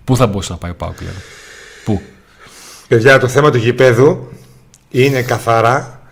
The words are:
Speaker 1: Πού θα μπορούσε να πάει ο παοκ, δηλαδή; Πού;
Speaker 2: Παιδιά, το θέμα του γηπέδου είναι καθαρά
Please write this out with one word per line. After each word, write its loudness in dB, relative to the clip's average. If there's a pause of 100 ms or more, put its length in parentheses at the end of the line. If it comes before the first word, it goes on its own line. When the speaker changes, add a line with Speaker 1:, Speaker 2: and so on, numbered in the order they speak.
Speaker 1:
Πού 0
θα 2
μπορούσε -6
να -12
πάει -10
ο -12
παοκ, -12
δηλαδή; -14 (680)
Πού; -2 (840)
Speaker 2:
Παιδιά, 4
το -2
θέμα 2
του 0
γηπέδου 2 (580)
είναι 0
καθαρά -2 (100)